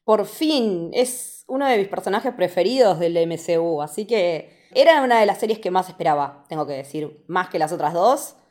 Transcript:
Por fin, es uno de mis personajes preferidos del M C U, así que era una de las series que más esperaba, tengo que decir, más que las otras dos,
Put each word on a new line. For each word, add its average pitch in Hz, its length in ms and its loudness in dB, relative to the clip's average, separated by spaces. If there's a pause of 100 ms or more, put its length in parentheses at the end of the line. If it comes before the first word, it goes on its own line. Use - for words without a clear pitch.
Por 214 220 2
fin, 214 680 -2
es - 560 -4
uno 269 180 -4
de 254 120 2
mis 196 100 0
personajes - 460 -4
preferidos 185 680 2
del 170 160 0
M 170 220 0
C 165 200 -2
U, 165 240 0
así 151 240 -8
que 180 720 -2
era 294 260 6
una 240 200 4
de 208 40 6
las - 140 0
series 214 200 -2
que 190 120 -6
más 180 160 0
esperaba, 147 640 -2
tengo 151 180 -4
que 143 60 -8
decir, 147 560 -10
más 180 180 -2
que - 100 -6
las 156 140 0
otras 156 220 -2
dos, 226 420 0 (160)